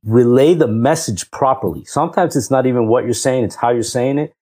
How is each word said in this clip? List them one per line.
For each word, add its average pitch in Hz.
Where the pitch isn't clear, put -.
relay 123
the 151
message 117
properly. 131
Sometimes 170
it's 127
not 131
even 123
what 117
you're 117
saying, 127
it's 98
how 117
you're 120
saying 131
it. 156